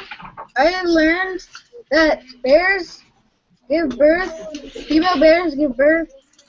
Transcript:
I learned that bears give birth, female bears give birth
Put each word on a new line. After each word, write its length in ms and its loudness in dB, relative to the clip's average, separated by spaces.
I 280 2
learned 600 -2
that 320 2
bears 600 0
give 280 -2
birth, 600 0
female 320 2
bears 360 4
give 200 -2
birth 380 0